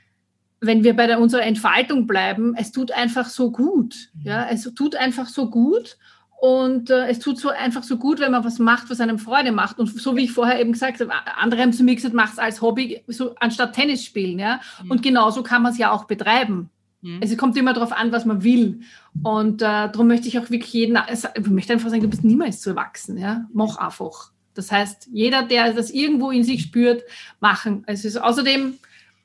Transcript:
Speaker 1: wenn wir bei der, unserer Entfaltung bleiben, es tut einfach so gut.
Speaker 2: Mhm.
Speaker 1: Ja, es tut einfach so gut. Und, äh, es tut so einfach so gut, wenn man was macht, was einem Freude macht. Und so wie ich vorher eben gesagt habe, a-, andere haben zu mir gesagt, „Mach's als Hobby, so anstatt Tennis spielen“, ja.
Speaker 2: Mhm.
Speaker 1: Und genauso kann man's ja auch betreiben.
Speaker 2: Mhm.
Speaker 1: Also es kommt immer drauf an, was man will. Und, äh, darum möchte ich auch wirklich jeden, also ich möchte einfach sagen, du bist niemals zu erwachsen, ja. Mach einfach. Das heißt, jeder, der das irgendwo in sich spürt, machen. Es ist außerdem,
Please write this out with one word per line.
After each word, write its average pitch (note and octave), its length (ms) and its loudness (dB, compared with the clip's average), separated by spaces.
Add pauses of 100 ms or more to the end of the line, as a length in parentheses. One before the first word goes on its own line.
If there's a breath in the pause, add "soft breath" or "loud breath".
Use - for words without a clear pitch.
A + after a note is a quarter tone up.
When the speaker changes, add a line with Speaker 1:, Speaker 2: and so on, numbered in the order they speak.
(600 loud breath)
Speaker 1:
wenn A3+ 240 4
wir A#3 120 6
bei A#3 120 4
der, A#3 120 2
unserer A#3 240 4
Entfaltung A3 640 2
bleiben, G3+ 500 0
es A#3 160 -6
tut B3+ 200 -6
einfach A#3+ 380 -2
so A#3+ 220 -2
gut. C#4+ 600 -2
Speaker 2:
Mhm. D#3 100 -16
Speaker 1:
Ja, A3 280 -4
es A#3 240 -6
tut D4 200 -2
einfach B3+ 340 -4
so B3 200 -4
gut. C#4+ 480 0 (420 soft breath)
Und, B3+ 520 2
äh, B3+ 160 4
es A#3 100 0
tut C4 220 -4
so C#4+ 100 -2
einfach B3 320 -4
so A#3+ 160 -4
gut, C4+ 220 0
wenn C#4 120 0
man A#3+ 120 2
was A#3 160 -4
macht, A#3+ 320 2
was A#3 100 -6
einem A3+ 160 0
Freude A#3+ 340 0
macht. G3+ 280 -2
Und A3+ 80 0
so A#3+ 280 -4
wie C4 100 2
ich A#3 60 -4
vorher A#3+ 280 2
eben A#3 120 2
gesagt B3 280 -4
habe, A#3 120 -4
a-, - 300 -6
andere A#3 220 0
haben A#3+ 100 4
zu B3 100 4
mir B3 120 6
gesagt, A3+ 180 -4
„Mach's A3 240 0
als A3+ 240 -4
Hobby, A#3 460 -2
so A#3+ 320 -6
anstatt A#3 340 -2
Tennis C4+ 320 0
spielen“, F#3 320 -4
ja. A3 220 -2 (240 loud breath)
Speaker 2:
Mhm. F3+ 80 -8
Speaker 1:
Und B3 100 2
genauso B3 400 2
kann A#3+ 220 2
man's A#3+ 160 0
ja G#3 100 2
auch G#3 140 0
betreiben. G#3 680 0 (320)
Speaker 2:
Mhm. F3 220 -10
Speaker 1:
Also A3+ 100 -2
es A#3 60 -4
kommt B3+ 180 2
immer B3+ 160 2
drauf A#3 180 -2
an, A3+ 200 -2
was A#3 140 -2
man G3+ 180 0
will. A#3 380 2 (420 loud breath)
Und, G#3+ 400 0
äh, - 20 2
darum G#3+ 440 2
möchte A#3+ 180 2
ich B3 100 -4
auch A#3 140 -4
wirklich A#3+ 220 -4
jeden, A#3 220 2
also A#3 400 -2
ich G#3+ 120 -2
möchte G3 260 0
einfach A#3 160 0
sagen, A3 140 0
du A3 40 0
bist - 160 -2
niemals A#3 380 2
zu - 80 -6
erwachsen, - 480 -8
ja. G#3+ 340 -6
Mach G#3+ 260 -2
einfach. - 540 -10 (220)
Das - 180 -10
heißt, G#3 400 -4
jeder, B3 300 2
der A#3 320 2
das A3+ 160 -2
irgendwo C4+ 400 0
in B3 140 2
sich A#3+ 180 0
spürt, A#3+ 400 2 (380 loud breath)
machen. G#3 480 0
Es G#3 180 -6
ist G#3+ 120 -6
außerdem, C4 580 0 (500 soft breath)